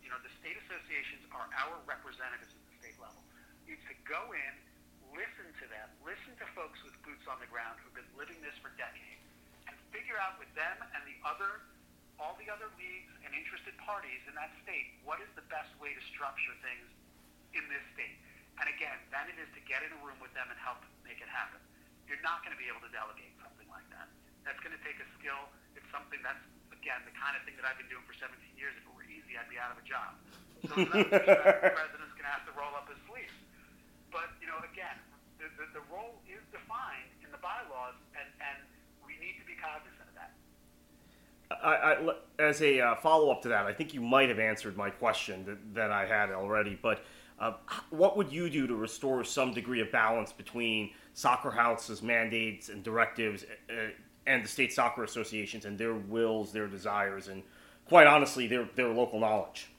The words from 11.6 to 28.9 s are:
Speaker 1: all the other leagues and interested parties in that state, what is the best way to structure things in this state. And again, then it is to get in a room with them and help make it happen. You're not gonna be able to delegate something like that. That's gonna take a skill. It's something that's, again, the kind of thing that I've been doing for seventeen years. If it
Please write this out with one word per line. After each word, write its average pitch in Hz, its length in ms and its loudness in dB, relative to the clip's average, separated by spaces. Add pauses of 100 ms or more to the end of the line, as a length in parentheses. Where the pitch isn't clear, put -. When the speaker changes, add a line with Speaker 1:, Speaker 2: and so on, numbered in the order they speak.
Speaker 1:
all 160 160 -10
the 214 160 -14
other 214 240 -12
leagues 185 480 -14
and 147 80 -14
interested 160 480 -12
parties 143 480 -10
in 143 80 -16
that 156 240 -10
state, - 320 -10 (160)
what 180 160 -8
is - 60 -20 (100)
the - 80 -20
best 156 320 -10
way 143 160 -12
to 131 60 -18 (100)
structure 139 480 -6
things 123 240 -12 (720)
in - 160 -6
this 139 80 -8 (160)
state. - 240 -12 (380)
And 151 160 -4
again, 143 240 -10 (160)
then 151 160 -8
it 160 80 -16
is 156 160 -14
to 127 160 -20
get 139 160 -4
in 160 80 -14
a 147 80 -18
room 139 160 -16
with 131 160 -20
them 127 160 -8
and 123 80 -16
help 123 240 -10 (240)
make 117 160 -18
it 117 80 -18
happen. - 320 -10 (480)
You're 143 160 -8
not 165 160 -4
gonna 156 160 -12
be 123 80 -12
able 117 160 -12
to 113 80 -20
delegate 107 480 -14
something - 320 -20
like - 240 -20
that. - 160 -20 (320)
That's 139 240 -10
gonna 160 160 -14
take 151 160 -12
a - 160 -16
skill. 143 320 -10 (320)
It's - 160 -20
something 143 320 -12
that's, 135 160 -10 (320)
again, 131 320 -8
the 117 80 -20
kind 139 240 -6
of - 80 -12
thing 143 80 -16
that 131 80 -14
I've 131 160 -6
been 123 80 -16
doing 127 160 -14
for - 160 -20
seventeen 127 400 -14
years. 135 160 -10
If - 80 -20
it 120 160 -20